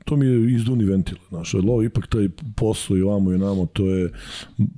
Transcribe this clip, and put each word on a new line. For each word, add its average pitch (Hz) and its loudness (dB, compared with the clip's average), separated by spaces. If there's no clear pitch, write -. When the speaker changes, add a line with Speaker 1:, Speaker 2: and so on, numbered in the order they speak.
Speaker 1:
to 151 -2
mi 139 4
je 123 4
izduvni 117 2
ventil, 95 0
znaš, 85 -8
jer 92 2
ovo 113 2
ipak 113 -2
taj 104 0
posao 107 0
i 92 2
ovamo 98 2
i 90 2
onamo, 95 0
to 98 -2
je 92 0
Speaker 2:
Bude 104 2